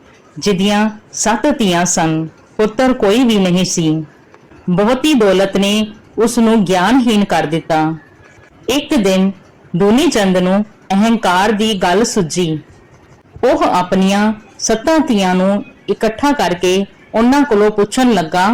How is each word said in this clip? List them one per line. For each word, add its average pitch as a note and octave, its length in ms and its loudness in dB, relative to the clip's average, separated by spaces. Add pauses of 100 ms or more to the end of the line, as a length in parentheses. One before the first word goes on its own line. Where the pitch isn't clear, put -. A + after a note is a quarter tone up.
(360)
ਜਿਹਦੀਆਂ G3+ 520 0 (260)
ਸੱਤ A3+ 320 -2 (120)
ਧੀਆਂ F3+ 280 0
ਸਨ, D#3+ 400 -2 (320)
ਪੁੱਤਰ A#3 360 0
ਕੋਈ A3+ 300 2
ਵੀ A3+ 140 2
ਨਹੀਂ F#3 280 0
ਸੀ। D#3+ 240 -2 (760)
ਬਹੁਤੀ A#3 500 0
ਦੌਲਤ G3 420 2
ਨੇ G#3 280 0 (320)
ਉਸ A#3 200 0
ਨੂੰ A3+ 260 2
ਗਿਆਨਹੀਨ G#3 640 2
ਕਰ D#3+ 220 -2
ਦਿੱਤਾ। D#3+ 320 -2 (880)
ਇੱਕ C#4+ 280 -2
ਦਿਨ F#3+ 340 2 (440)
ਦੁਨੀ G#3 340 2
ਚੰਦ G3 300 0
ਨੂੰ F#3 260 0 (280)
ਅਹੰਕਾਰ G#3 640 2
ਦੀ A3 260 -2
ਗੱਲ F#3+ 260 2
ਸੁੱਝੀ। F3 420 -2 (920)
ਉਹ D#4+ 220 2
ਆਪਣੀਆਂ G3 680 0 (280)
ਸੱਤਾਂ D#4 380 0 (100)
ਧੀਆਂ F#3+ 260 0
ਨੂੰ F#3+ 300 0 (260)
ਇਕੱਠਾ A3 440 -2
ਕਰਕੇ F#3 500 -2 (300)
ਉਹਨਾਂ B3 300 2
ਕੋਲੋਂ G#3+ 280 2
ਪੁੱਛਣ G#3 400 0
ਲੱਗਾ F3+ 420 0